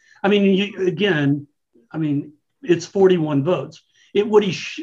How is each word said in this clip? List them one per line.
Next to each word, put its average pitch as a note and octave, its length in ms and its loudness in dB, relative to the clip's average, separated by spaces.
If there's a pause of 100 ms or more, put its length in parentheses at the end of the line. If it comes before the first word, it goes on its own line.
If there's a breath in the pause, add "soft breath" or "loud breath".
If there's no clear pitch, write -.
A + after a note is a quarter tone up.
(240 soft breath)
I G3 40 0
mean, G3+ 160 2 (120)
you, F#3+ 320 -4
again, D3+ 580 -2 (460)
I D#3+ 80 -8
mean, D3 340 -4 (300)
it's E3 240 0
forty-one E3 560 2
votes. D#3 400 -4 (300 soft breath)
It, G#3 140 0
what G#3+ 160 4
he F#3+ 100 -2
sh-, - 280 -10